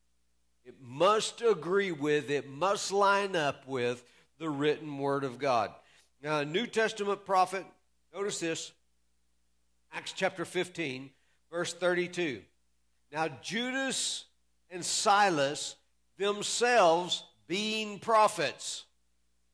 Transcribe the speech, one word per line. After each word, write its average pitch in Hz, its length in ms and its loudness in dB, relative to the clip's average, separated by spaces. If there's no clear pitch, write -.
It 120 140 -18
must 160 640 2
agree 196 500 2
with, 147 380 0
it 139 180 -2
must 160 440 -2
line 196 440 2
up 147 320 -2
with 123 360 -2
the 160 120 -6
written 147 500 -2
word 139 240 -2
of 123 160 -6
God. 117 320 2
Now, 151 180 0
a 143 60 -2
New 185 220 -2
Testament 208 580 -2
prophet, 185 400 2
notice 196 260 -6
this, 165 320 -4
Acts 160 220 -12
chapter 180 320 -2
fifteen, 156 640 -6
verse 165 220 -4
thirty-two. 175 680 -2
"Now, 160 180 -2
Judas 254 840 -4
and 175 160 -8
Silas 180 920 2
themselves 202 1040 2
being 214 500 -4
prophets." 202 880 2